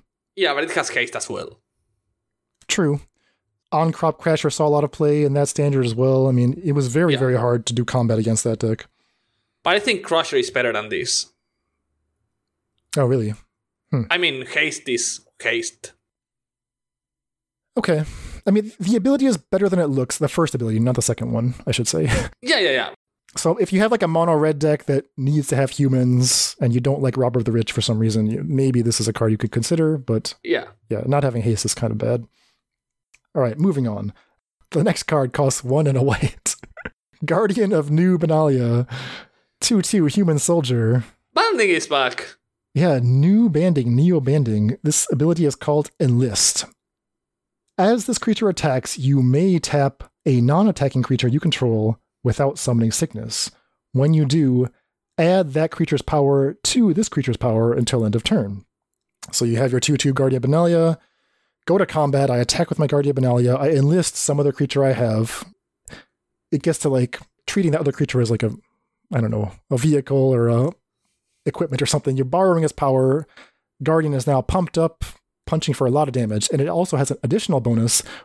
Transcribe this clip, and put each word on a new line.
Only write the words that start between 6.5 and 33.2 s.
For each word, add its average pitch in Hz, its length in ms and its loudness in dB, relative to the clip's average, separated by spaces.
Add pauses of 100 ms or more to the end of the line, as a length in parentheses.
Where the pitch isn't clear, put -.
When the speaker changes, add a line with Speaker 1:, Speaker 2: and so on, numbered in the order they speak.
Speaker 2:
it 151 80 0
was 139 160 0
very, 156 260 2
Speaker 1:
Yeah. 135 60 0
Speaker 2:
very 127 160 2
hard 120 300 0
to 120 60 -4
do 117 120 0
combat 113 340 0
against 110 260 0
that 113 140 -2
deck. 110 280 -4 (760)
Speaker 1:
But 175 140 0
I - 20 2
think 208 260 -2
Crusher 160 320 -2
is 120 140 -2
better 123 220 -2
than 107 160 -6
this. - 440 -6 (1600)
Speaker 2:
Oh, 139 100 2
really? 113 280 -2 (580)
Hmm. 131 180 0
Speaker 1:
I 175 80 0
mean, 143 280 -4
haste 151 420 -4
is - 320 -4 (200)
haste. 117 520 -6 (1800)
Speaker 2:
Okay. 156 280 0 (420)
I - 40 2
mean, 214 280 0
the 202 180 0
ability 269 300 2
is 233 100 4
better 190 320 0
than 180 100 0
it 165 80 2
looks. 135 320 -2
The 151 100 0
first - 260 0
ability, 113 260 -2
not 123 160 2
the 120 60 0
second 120 300 -2
one, 120 220 -2 (120)
I 135 60 -2
should 120 160 -2
say. 160 160 0
<laughs> 113 260 0 (120)
Speaker 1:
Yeah, 269 160 0
yeah, 175 120 0
yeah. 117 200 -2 (460)
Speaker 2:
So 170 200 0
if 202 160 -2
you 190 80 2
have, 220 100 2
like, 233 120 0
a 180 40 0
mono 165 280 2
red 151 260 2
deck 151 240 0
that - 220 0 (100)
needs 139 320 0
to 139 80 -2
have 135 160 0
humans 127 880 2
and 120 120 0
you 123 60 2
don't 135 240 -2
like 127 140 -2
Robber 127 240 0
of 107 60 -2
the 123 60 -2
Rich 113 200 -2
for - 80 -4
some 110 180 -2
reason, 110 300 0
you, 113 160 -4
maybe 135 360 0
this 113 200 0
is 110 80 -2
a 113 40 -2
card 110 200 0
you 107 60 0
could 107 120 -4
consider, 156 480 0
but 117 360 -4 (100)
Speaker 1:
Yeah. - 220 -2 (220)
Speaker 2:
yeah, 110 180 2
not 139 180 2
having 120 180 -2
haste 113 220 0
is 107 100 -2
kind 113 160 -2
of 107 80 -4
bad. 117 280 -2 (1080)